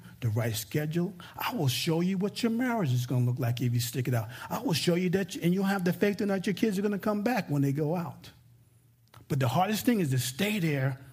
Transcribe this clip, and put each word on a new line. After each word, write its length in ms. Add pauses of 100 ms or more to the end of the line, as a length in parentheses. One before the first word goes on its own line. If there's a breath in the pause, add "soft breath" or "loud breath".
(200 loud breath)
the 80
right 260
schedule. 600 (220 loud breath)
I 180
will 140
show 340
you 160
what 240
your 100
marriage 400
is 140
gonna 180
look 160
like 200
if 140
you 60
stick 260
it 80
out. 140 (200 loud breath)
I 120
will 140
show 200
you 160
that, 260
and 160
you'll 120
have 200
the 80
faith 280
in 80
that 180
your 80
kids 240
are 40
gonna 180
come 220
back 280
when 120
they 100
go 240
out." 340 (960)
But 140
the 80
hardest 360
thing 140
is 120
to 80
stay 420
there 400 (120 loud breath)